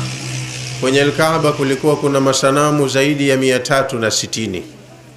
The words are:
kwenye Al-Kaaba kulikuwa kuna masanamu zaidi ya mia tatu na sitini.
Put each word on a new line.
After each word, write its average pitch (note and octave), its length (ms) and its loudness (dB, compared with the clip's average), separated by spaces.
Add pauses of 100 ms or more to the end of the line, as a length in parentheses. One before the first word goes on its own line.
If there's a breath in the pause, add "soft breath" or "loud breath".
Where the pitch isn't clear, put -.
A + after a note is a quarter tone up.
(800)
kwenye C3+ 220 2
Al-Kaaba D3+ 500 2
kulikuwa C#3 440 0
kuna C#3 240 0
masanamu C#3 680 2
zaidi C#3 400 0
ya C3+ 80 2
mia C3 220 2
tatu C3 400 0
na A2 120 0
sitini. G2+ 520 -4 (540)